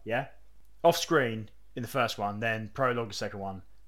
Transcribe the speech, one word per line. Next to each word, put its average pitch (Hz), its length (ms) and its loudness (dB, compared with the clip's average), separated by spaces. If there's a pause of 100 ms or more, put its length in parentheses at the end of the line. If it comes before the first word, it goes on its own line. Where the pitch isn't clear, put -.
yeah? 123 240 0 (540)
Off 170 140 10
screen 113 540 2 (260)
in 127 60 -4
the 110 60 -6
first 120 280 2
one, 104 240 0
then 110 320 0
prologue 120 360 2
the 98 60 -10
second 104 260 -6
one. 95 200 -4 (280)